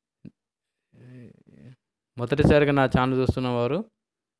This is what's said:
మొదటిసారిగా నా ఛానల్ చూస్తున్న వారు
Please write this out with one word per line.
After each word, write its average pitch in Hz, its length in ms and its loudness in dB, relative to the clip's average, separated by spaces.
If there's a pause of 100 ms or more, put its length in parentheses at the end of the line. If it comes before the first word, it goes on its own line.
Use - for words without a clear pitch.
(2250)
మొదటిసారిగా 147 560 2
నా 139 140 2
ఛానల్ 127 340 0
చూస్తున్న 127 280 -4
వారు 123 300 -2 (600)